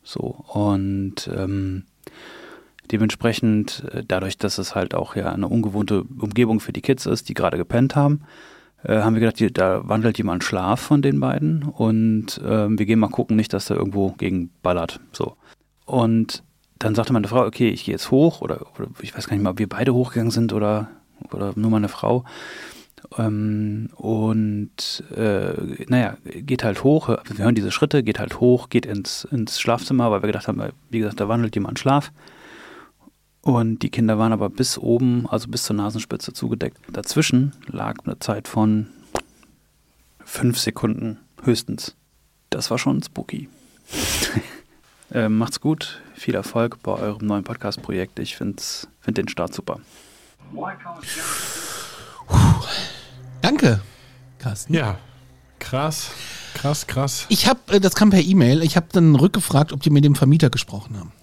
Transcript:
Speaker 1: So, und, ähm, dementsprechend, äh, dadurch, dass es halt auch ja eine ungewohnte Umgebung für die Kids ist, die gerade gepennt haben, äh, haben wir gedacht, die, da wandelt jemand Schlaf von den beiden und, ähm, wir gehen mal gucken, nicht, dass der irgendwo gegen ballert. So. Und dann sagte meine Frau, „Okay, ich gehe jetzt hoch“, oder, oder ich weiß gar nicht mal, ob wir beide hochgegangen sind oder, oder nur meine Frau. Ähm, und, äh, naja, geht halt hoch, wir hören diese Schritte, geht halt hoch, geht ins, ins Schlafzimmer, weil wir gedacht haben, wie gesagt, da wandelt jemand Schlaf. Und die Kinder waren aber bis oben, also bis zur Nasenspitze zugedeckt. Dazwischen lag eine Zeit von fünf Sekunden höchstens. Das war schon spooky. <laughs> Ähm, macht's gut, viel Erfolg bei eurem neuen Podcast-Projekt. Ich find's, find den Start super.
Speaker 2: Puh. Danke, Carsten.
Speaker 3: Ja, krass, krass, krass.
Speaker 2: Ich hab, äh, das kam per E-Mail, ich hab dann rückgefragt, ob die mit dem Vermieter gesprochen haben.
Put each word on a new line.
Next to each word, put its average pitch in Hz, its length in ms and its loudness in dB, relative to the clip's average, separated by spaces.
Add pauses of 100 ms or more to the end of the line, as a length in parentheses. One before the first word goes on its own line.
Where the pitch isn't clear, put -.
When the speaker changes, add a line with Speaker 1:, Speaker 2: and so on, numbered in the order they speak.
Speaker 1:
So, - 480 -10
und, 98 840 -2
ähm, 95 460 -4 (1080)
dementsprechend, 110 1000 0
äh, - 140 -6
dadurch, 95 320 -4
dass - 200 -2
es - 180 -6
halt 95 180 -2
auch 90 220 -4
ja - 160 -4
eine 95 160 -4
ungewohnte 104 540 0
Umgebung 110 580 0
für - 120 -10
die - 100 -8
Kids - 240 0
ist, - 220 -2
die - 60 -8
gerade - 220 0
gepennt 123 400 0
haben, 147 240 4 (600)
äh, 107 160 2
haben 110 160 2
wir 110 60 2
gedacht, 113 200 2
die, 110 100 4
da 92 380 0
wandelt 110 300 2
jemand 92 260 -2
Schlaf 95 360 0
von 147 200 4
den 143 180 2
beiden 143 440 0
und, 110 840 2
ähm, 107 320 2
wir 107 60 2
gehen 110 140 4
mal 98 100 4
gucken, - 280 0
nicht, 107 180 0
dass 101 100 -2
der - 140 -2
irgendwo 98 320 0
gegen 92 400 -4 (120)
ballert. 87 380 -2 (120)
So. - 240 -6 (500)
Und 113 560 0 (360)
dann 107 160 -2
sagte 117 200 0
meine 104 140 2
Frau, 117 180 2
„Okay, 113 240 2
ich 90 160 -6
gehe 101 80 -4
jetzt - 160 -8
hoch“, 151 320 4
oder, - 240 -6 (100)
oder - 120 -10 (120)
ich - 160 -14
weiß - 100 -10
gar 107 100 -2
nicht 98 60 0
mal, 92 100 0
ob 95 60 -8
wir 104 120 -2
beide 123 240 0
hochgegangen 120 360 0
sind 113 220 0
oder, 107 360 0 (440)
oder 98 240 -4
nur 110 140 0
meine 107 180 2
Frau. 123 360 0 (920)
Ähm, 107 800 -2
und, 107 1040 -2 (140)
äh, 101 720 -2
naja, 120 360 0
geht - 400 -6
halt 101 200 -2
hoch, 151 240 2
wir - 360 -4
hören 120 100 4
diese 101 160 0
Schritte, 147 320 2
geht 107 160 -2
halt - 220 -8
hoch, 123 280 4
geht 117 160 0
ins, 101 400 -8
ins 113 340 -4
Schlafzimmer, 120 520 0
weil 101 120 0
wir 107 40 -2
gedacht 107 220 -4
haben, 107 140 -4 (280)
wie 113 80 -2
gesagt, 104 220 -4
da 101 80 0
wandelt 113 260 0
jemand 107 240 -4
Schlaf. 139 340 0 (1300)
Und 117 380 2
die - 80 -2
Kinder 110 280 2
waren 113 140 2
aber 104 160 0
bis - 300 -2
oben, 120 500 2
also 113 200 -4
bis 117 160 -6
zur 107 120 -2
Nasenspitze 107 560 -6
zugedeckt. - 460 -6 (120)
Dazwischen 139 600 0 (140)
lag - 300 -6 (100)
eine - 120 -6
Zeit 107 300 -6
von 107 380 2 (1400)
fünf - 340 -2
Sekunden 110 600 -4 (240)
höchstens. - 520 -2 (540)
Das - 220 -4
war 117 80 0
schon 139 240 0
spooky. - 460 -12 (420)
<laughs> - 500 -4 (720)
Ähm, 110 260 0
macht's 120 220 -2
gut, - 400 -4 (140)
viel - 200 -4
Erfolg 117 480 -4
bei 101 100 -4
eurem 104 340 -6
neuen 104 180 -2
Podcast-Projekt. - 760 -8
Ich - 180 -8
find's, - 520 -10 (120)
find 110 160 -4
den - 120 -2
Start - 260 -6
super. - 240 -8 (2500)
Speaker 2:
Puh. - 100 2 (1040)
Danke, 208 380 6 (580)
Carsten. 120 360 -4
Speaker 3:
Ja, 110 240 0 (600)
krass, 147 520 -4 (440)
krass, 147 320 -2
krass. - 420 -2
Speaker 2:
Ich - 180 2
hab, - 240 2
äh, 196 100 6
das 190 140 2
kam 214 160 6
per 185 120 8
E-Mail, 160 400 6
ich 165 140 2
hab 165 160 0
dann 160 220 8
rückgefragt, 156 580 4
ob 143 100 -6
die 156 80 4
mit 143 140 6
dem 143 100 8
Vermieter 147 360 6
gesprochen - 480 -8
haben. 85 140 -14 (100)